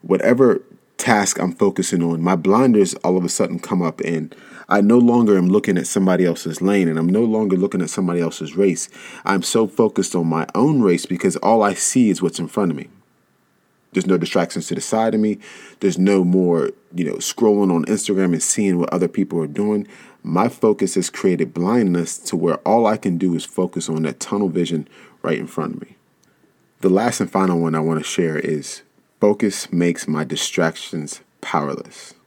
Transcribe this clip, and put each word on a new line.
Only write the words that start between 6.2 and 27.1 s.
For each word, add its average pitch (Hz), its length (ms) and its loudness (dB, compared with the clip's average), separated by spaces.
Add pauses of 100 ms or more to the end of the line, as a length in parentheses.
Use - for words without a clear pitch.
else's 82 340 -4
lane, 95 280 2
and 80 100 -2
I'm 82 100 0
no 107 160 2
longer 110 320 0
looking 92 240 0
at 87 80 -4
somebody 87 320 -2
else's 80 340 -6
race. 92 360 0 (340)
I'm - 180 0
so 113 240 0
focused 104 480 0
on 85 120 0
my 82 280 -2
own 135 280 2
race 87 240 2
because 92 300 -2
all 110 260 2
I 101 100 2
see 113 380 2
is 87 100 0
what's 87 180 -2
in 82 100 -6
front 98 220 -2
of 73 60 -4
me. 76 120 -14 (1040)
There's 90 120 0
no 92 120 2
distractions 85 480 -2
to 87 80 -6
the - 80 -6
side 113 320 0
of 110 60 0
me. 107 180 0 (420)
There's 90 160 0
no 95 260 4
more, 90 500 2 (220)
you 85 120 -2
know, 53 80 -4
scrolling 101 580 2
on 85 140 0
Instagram 95 480 0
and 76 80 -2
seeing 98 360 0
what 87 140 -2
other 104 160 0
people 92 320 -2
are 80 60 -2
doing. 101 420 -2 (340)
My 95 280 0
focus - 460 0
has 92 120 -2
created 85 460 -2
blindness 90 640 0
to - 180 -8
where 85 200 0 (100)
all 113 200 4
I 107 120 2
can 90 180 -2
do 87 180 0
is 82 120 -4
focus 90 420 -4
on 80 140 -2
that 73 180 -4
tunnel 101 300 -2
vision 80 360 -2 (360)
right 82 160 -2
in - 80 -8
front - 300 -8
of - 40 -12
me. - 160 -20 (840)
The 95 80 4
last 110 280 2